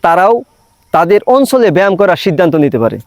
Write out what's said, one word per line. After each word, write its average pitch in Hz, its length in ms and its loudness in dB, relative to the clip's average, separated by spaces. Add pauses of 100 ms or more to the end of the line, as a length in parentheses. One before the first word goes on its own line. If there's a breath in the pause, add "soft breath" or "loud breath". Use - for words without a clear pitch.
তারাও 185 320 2 (580)
তাদের 170 280 0 (140)
অঞ্চলে 262 400 2
ব্যায়াম 196 260 0
করার - 240 0
সিদ্ধান্ত 170 280 0 (100)
নিতে 131 200 -2
পারে। 107 240 -2